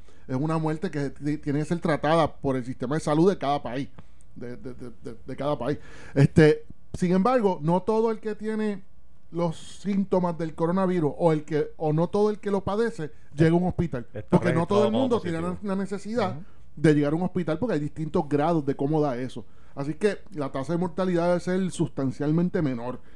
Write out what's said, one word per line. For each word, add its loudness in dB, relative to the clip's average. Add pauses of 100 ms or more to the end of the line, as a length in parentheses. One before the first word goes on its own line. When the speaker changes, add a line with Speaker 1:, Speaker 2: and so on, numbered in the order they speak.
(280)
Speaker 1:
es -2
una 0
muerte -2
que -2
ti-, -4
tiene -2
que -2
ser -2
tratada 2
por 0
el -2
sistema -4
de -2
salud 4
de 2
cada -2
país, -6 (460)
de, -10
de, -10
de, -10 (140)
de, -10 (100)
de -8
cada -2
país. -2 (380)
Este, 8 (300)
sin 0
embargo, 4
no 2
todo 2
el -4
que -6
tiene -4 (480)
los -2
síntomas 0
del -4
coronavirus 2
o 6
el 0
que, 0 (100)
o 0
no 2
todo 2
el -2
que -4
lo 0
padece -2 (240)
llega 6
a 6
un 2
hospital, -2
Speaker 2:
Está -10
Speaker 1:
porque 2
no 2
todo 4
el 0
Speaker 2:
registrado -
como 2
Speaker 1:
mundo 2
tiene -4
Speaker 2:
positivo. -4
Speaker 1:
la, -2
la -2
necesidad -2
Speaker 2:
Ujú. -10 (340)
Speaker 1:
de 6
llegar 2
a 0
un -2
hospital, -2
porque 0
hay 2
distintos -2
grados 2
de 0
cómo 0
da 0
eso. -8 (300)
Así -4
que 0 (160)
la -4
tasa -4
de 0
mortalidad 0
debe 4
ser 0
sustancialmente 0
menor. -2 (140)